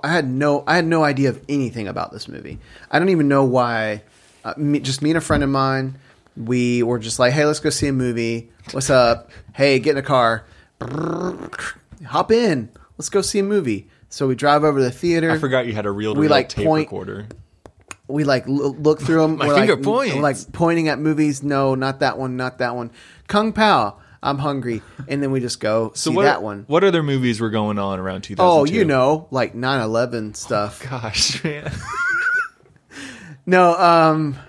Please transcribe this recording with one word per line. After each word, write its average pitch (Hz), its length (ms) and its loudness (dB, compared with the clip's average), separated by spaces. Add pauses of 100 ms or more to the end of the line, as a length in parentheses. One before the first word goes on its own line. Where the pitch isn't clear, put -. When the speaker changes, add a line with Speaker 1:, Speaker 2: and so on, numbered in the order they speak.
Speaker 1:
I 156 80 0
had 147 160 0
no, 143 360 0
I 160 120 2
had 170 80 2
no 160 180 2
idea 139 260 2
of - 200 -6
anything 120 400 -4
about - 240 -8
this - 160 -14
movie. - 300 -16 (300)
I 143 100 0
don't 180 100 4
even 160 180 4
know 139 160 4
why. 117 600 0 (420)
Uh, 104 100 -8
me, 147 240 0
just 131 220 -6
me 151 80 0
and 165 80 2
a 160 40 0
friend 147 220 0
of 139 60 0
mine, 135 480 -2 (400)
we 120 460 0
were 120 160 0
just 110 200 -6
like, 123 140 4
"Hey, 147 120 2
let's 151 140 0
go 156 100 -2
see 147 180 -2
a 139 60 0
movie. 117 560 -2 (220)
What's 135 180 -4
up? 123 420 4 (220)
Hey, 139 260 4
get 147 120 2
in 139 60 0
a 135 40 -2
car. 120 440 2 (340)
Brrr, - 920 -8 (320)
hop 151 260 -2
in. 190 380 2 (280)
Let's - 120 -12
go 196 120 0
see 202 180 -2
a 196 40 2
movie." 160 460 -2 (200)
So - 180 -2
we 131 80 0
drive 147 280 4
over 147 160 2
to 135 60 2
the 123 60 -2
theater. 165 400 0
Speaker 2:
I 160 80 0
forgot 131 260 0
you 117 80 -4
had 104 120 -4
a 101 60 -2
reel-to-reel 107 300 -2
Speaker 1:
We, 151 80 4
like, 139 200 4
Speaker 2:
tape - 160 -4
Speaker 1:
point 156 220 2
Speaker 2:
recorder. 101 400 -10 (800)
Speaker 1:
We, 147 180 -2
like, 131 220 0
l-, 139 280 -2
look 151 260 2
through 160 220 2
'em. 156 140 0
Speaker 2:
<laughs> - 20 -10
My 143 80 0
Speaker 1:
We're 143 80 4
Speaker 2:
finger 190 200 4
Speaker 1:
like, 135 80 -4
Speaker 2:
points. 220 320 0
Speaker 1:
we're, 139 60 -2
like, 143 160 0 (140)
pointing 165 380 0
at 131 100 -2
movies. 151 420 0
"No, 139 340 0
not 135 260 -4
that 131 160 0
one, 127 200 -6
not 127 220 -6
that 123 160 -2
one. 120 160 -8 (360)
Kung 214 260 0
Pao, 170 440 2 (240)
I'm 139 160 -2
hungry." 131 440 -4 (260)
And 143 160 -4
then 135 80 -2
we 135 80 0
just 120 200 -6
go 110 360 0
Speaker 2:
So - 160 -2
Speaker 1:
see - 60 0
Speaker 2:
what, 196 60 4
Speaker 1:
that 113 200 2
one. 101 240 -8
Speaker 2:
what 165 160 4
other 175 180 4
movies 127 400 0
were 113 80 0
going 107 300 0
on 98 200 -2
around 92 180 -6
Speaker 1:
Oh, - 20 -8
Speaker 2:
two 101 160 -12
thousand 165 320 6
two? 165 120 -2
Speaker 1:
you 190 60 4
know, 147 460 2
like, 127 240 -2
nine 131 260 -2
eleven 113 540 -2
stuff. 104 500 -4
Speaker 2:
Oh, 123 40 -12 (120)
gosh, 117 420 -2
man. 147 340 -8
<laughs> - 40 -12 (1700)
Speaker 1:
No, 180 300 6
um, 160 600 4 (120)